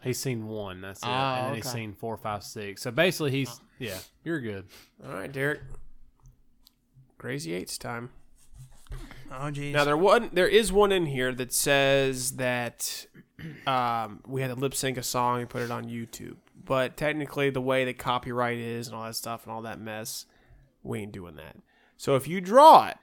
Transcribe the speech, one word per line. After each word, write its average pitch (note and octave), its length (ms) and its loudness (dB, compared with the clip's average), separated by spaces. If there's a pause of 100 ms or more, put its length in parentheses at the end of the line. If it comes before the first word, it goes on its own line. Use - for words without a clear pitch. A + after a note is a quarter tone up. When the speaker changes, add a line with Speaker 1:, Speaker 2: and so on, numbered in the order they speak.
Speaker 1:
He's B2 160 -2
seen A#2 260 -4
one. G2+ 360 -8
That's F#2+ 200 -14
it. A#2+ 60 -6
Speaker 2:
Oh, - 20 -2
Speaker 1:
And B2+ 380 -2
then C#3 80 -4
he's A2 100 -8
Speaker 2:
okay. A#2+ 120 -6
Speaker 1:
seen A2 160 -8
four, A2+ 240 -8
five, G#2 260 -6
six. G2+ 380 -10
So B2+ 80 -6
basically, D#3 400 2
he's C3+ 200 -2
Speaker 2:
Oh. - 100 -14 (180)
Speaker 1:
yeah. G#2 180 -6 (260)
You're D#3+ 180 -6
good. G2+ 260 -8 (400)
Speaker 3:
All C3+ 80 -12
right, D3+ 180 -10
Derek. C#3 280 -2 (1600)
Crazy D3 360 -8
Eights - 240 -8
time. A#2+ 320 -10 (1200)
Speaker 2:
Oh, C#3 180 -6
jeez. C#3+ 220 -6
Speaker 3:
Now D3 120 4
there D3 120 4
one, G3+ 360 6
there F3 160 8
is G3+ 240 4
one G3+ 200 6
in F#3 140 2
here B2+ 260 0
that B2 200 -6
says C3+ 800 4
that, B2 760 -4 (320)
<clears throat> D#3+ 280 -10
um, A#2 600 0
we C3 160 -4
had C3 60 -2
to B2 60 -4
lip C3 200 -2
sync C3 240 -2
a B2 40 -8
song B2 380 2
and A#2+ 80 -6
put A#2+ 140 -4
it A#2+ 80 -4
on A#2 160 -6
YouTube. A#2 500 -10 (280)
But C3 320 -2
technically, D3+ 540 -2
the C3 100 -2
way C3 240 2
the B2+ 100 -2
copyright B2 640 -2
is A#2 300 -6
and A2+ 80 -12
all A2+ 80 -8
that A2+ 120 -8
stuff A2+ 280 -8
and A2 80 -10
all A2+ 100 -10
that A2+ 180 -10
mess, A2 460 -10 (560)
we A#2 180 -6
ain't G#2 120 -10
doing E2+ 240 -14
that. D2+ 200 -18 (400)
So - 200 2
if B2+ 100 0
you F3 140 -4
draw G3+ 480 10
it, - 140 -8